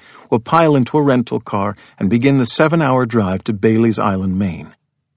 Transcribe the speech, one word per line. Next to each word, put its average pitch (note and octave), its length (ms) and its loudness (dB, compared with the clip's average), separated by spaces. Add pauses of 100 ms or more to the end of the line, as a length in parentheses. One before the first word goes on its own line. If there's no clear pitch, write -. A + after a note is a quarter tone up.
(300)
will B2+ 80 2
pile D#3+ 360 2
into C3 220 0
a D3+ 60 2
rental B2+ 380 0
car G2+ 360 -6 (220)
and G2 100 -2
begin B2 300 2
the B2 80 0
seven-hour D3 600 0
drive G2+ 380 -2
to A#2 80 -4
Bailey's A2 460 2
Island, F#2+ 400 -2
Maine, F2 360 -6 (420)